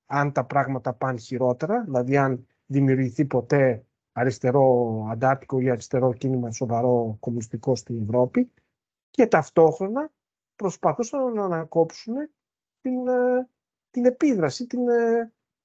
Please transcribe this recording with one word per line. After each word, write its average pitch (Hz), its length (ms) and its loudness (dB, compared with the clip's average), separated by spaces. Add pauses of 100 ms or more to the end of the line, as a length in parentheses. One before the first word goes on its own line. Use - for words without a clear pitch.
αν 143 260 -2
τα 135 140 -2
πράγματα 135 480 -2
πάνε 131 260 -4
χειρότερα, 131 640 -2
δηλαδή 131 340 -2
αν 135 300 0 (180)
δημιουργηθεί 135 600 0
ποτέ 131 600 0 (260)
αριστερό 123 1000 0
αντάρτικο 131 500 -2
ή 127 100 0
αριστερό 123 440 0
κίνημα 123 380 -4
σοβαρό 117 680 -2
κομμουνιστικό 120 560 -4
στην 117 260 -8
Ευρώπη, 123 500 0 (580)
και 233 180 2
ταυτόχρονα 190 840 2 (440)
προσπαθούσαν 233 800 -4
να 208 120 -4
ανακόψουν 165 680 -2 (680)
την, 254 260 -4
ε, 247 420 0 (400)
την 247 160 -2
επίδραση, 240 640 2
την, 247 220 -2
ε, 233 420 0 (340)